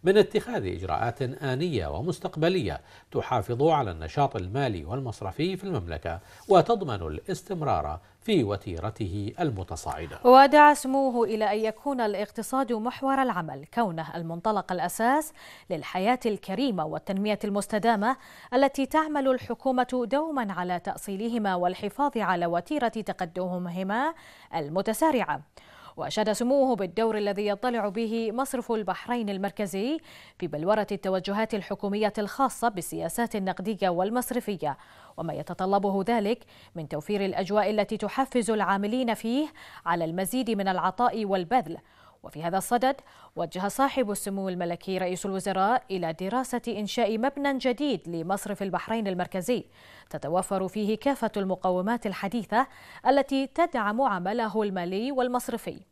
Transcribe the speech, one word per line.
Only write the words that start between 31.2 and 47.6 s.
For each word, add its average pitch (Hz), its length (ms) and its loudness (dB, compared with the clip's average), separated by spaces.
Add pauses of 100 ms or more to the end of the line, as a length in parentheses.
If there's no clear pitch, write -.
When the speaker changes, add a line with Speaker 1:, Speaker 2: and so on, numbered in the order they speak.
Speaker 2:
الحكومية 208 640 -2
الخاصة 233 520 0
بالسياسات 175 640 -4
النقدية 190 540 0
والمصرفية، 196 880 -2 (400)
وما 165 160 -4
يتطلبه 190 760 0
ذلك 233 360 0 (320)
من 156 120 -8
توفير 196 380 -2
الأجواء 196 440 2
التي 214 280 0
تحفز 233 540 0
العاملين 214 600 0
فيه 254 340 0 (380)
على 170 200 0
المزيد 196 460 -2
من 196 160 0
العطاء 190 580 0
والبذل. 190 520 0 (460)
وفي 151 200 -12
هذا 170 140 -2
الصدد، 254 380 2 (400)
وجه 175 320 -4
صاحب 262 440 0
السمو 196 380 -4
الملكي 175 480 -4
رئيس 180 280 -4
الوزراء 196 640 0
إلى 170 220 -2
دراسة 233 540 -2
إنشاء 214 500 -2
مبنى 277 400 0
جديد 247 520 0